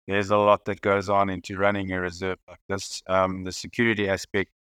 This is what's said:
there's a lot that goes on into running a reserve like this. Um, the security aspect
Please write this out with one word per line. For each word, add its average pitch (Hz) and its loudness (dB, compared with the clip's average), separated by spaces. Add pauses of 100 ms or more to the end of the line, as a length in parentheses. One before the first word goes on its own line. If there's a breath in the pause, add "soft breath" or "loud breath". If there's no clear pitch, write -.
there's 98 0
a 104 4
lot 104 6
that 101 -6
goes 101 2
on 98 2
into 92 -8
running 98 0
a 92 -2
reserve 90 -4 (100)
like 87 -20
this. - -6
Um, 92 0
the 92 -8
security 104 -2
aspect 95 -2 (120)